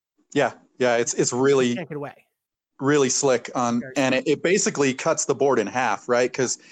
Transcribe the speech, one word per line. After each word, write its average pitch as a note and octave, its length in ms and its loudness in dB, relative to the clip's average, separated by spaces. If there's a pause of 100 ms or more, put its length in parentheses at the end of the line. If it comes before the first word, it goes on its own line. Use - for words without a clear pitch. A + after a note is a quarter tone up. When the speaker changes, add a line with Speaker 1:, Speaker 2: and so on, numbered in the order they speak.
(340)
Speaker 1:
Yeah, C3 180 0 (260)
yeah, B2 200 2
it's, A#2 160 -2
it's - 180 -2
Speaker 2:
He B2 60 -4
Speaker 1:
really C3 360 2
Speaker 2:
can't C#3+ 140 -8
get D3+ 80 -10
away. C#3+ 300 -14 (540)
Speaker 1:
really C#3 280 2
slick B2 460 0
on, A#2+ 260 0
Speaker 2:
Very - 160 -10
Speaker 1:
and C3 180 2
Speaker 2:
slick. B2+ 140 -2
Speaker 1:
it, D3+ 40 4
it C#3 100 -2
basically E3 520 0
cuts D3+ 300 -2
the C#3+ 100 0
board C3+ 240 2
in G#2+ 80 2
half, A2 420 -4
right? B2 240 2
'Cause B2 260 -4 (140)